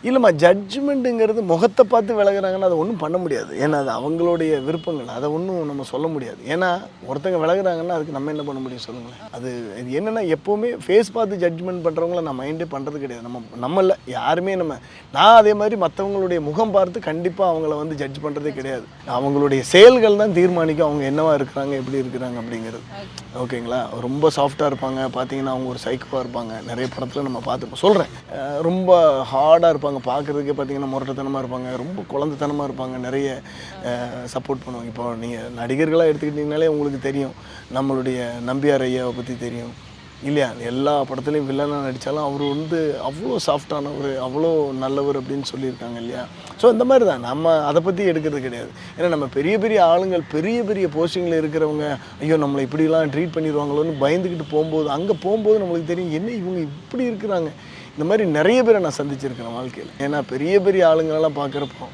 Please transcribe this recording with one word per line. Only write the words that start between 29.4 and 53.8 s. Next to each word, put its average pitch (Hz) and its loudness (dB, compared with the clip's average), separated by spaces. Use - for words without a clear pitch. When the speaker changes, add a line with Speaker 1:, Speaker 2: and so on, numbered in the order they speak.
Speaker 1:
இருப்பாங்க, 151 4
பார்க்கறதுக்கே 143 -2
பார்த்தீங்கன்னா 139 -4
முரட்டுத்தனமா 135 -4
இருப்பாங்க, 127 -8
ரொம்ப 160 -8
குழந்தைத்தனமா 143 -4
இருப்பாங்க, 131 -8
நிறைய, 135 -4
அஹ், 123 -6
சப்போர்ட் 131 -4
பண்ணுவாங்க. 123 -12
இப்போ 120 -6
நீங்க 117 -8
நடிகர்களா 156 2
எடுத்துக்கிட்டீங்கனாலே 151 -2
உங்களுக்கு 143 -2
தெரியும், 135 -4
நம்மளுடைய 131 -2
நம்பியார் 139 2
ஐயாவை 127 -2
பத்தி 123 -8
தெரியும் 120 -10
இல்லையா? 139 0
எல்லா 139 0
படத்துலையும் 135 -4
வில்லனா 143 -2
நடிச்சாலும் 135 -4
அவரு 143 -4
வந்து 156 -2
அவ்வளோ 208 -6
சாஃப்டானவர், 143 -4
அவ்வளோ 147 0
நல்லவர் 139 -2
அப்படின்னு 139 -6
சொல்லியிருக்காங்க 120 -8
இல்லையா? 120 -8
So 240 6
இந்த 226 2
மாதிரி 247 6
தான், 135 0
நம்ம 151 2
அதை 147 2
பத்தி 180 -2
எடுக்கிறது 156 0
கிடையாது. 120 -8
ஏன்னா 175 2
நம்ம 151 0
பெரிய 170 2
பெரிய 214 4
ஆளுங்கள், 180 4
பெரிய 214 0
பெரிய 196 0
போஸ்டிங்ல 160 0
இருக்கிறவங்க, 151 -2
ஐயோ, 156 2
நம்மளை 139 0
இப்படிலாம் 156 2
ட்ரீட் 160 -2
பண்ணிடுவாங்களோன்னு 151 0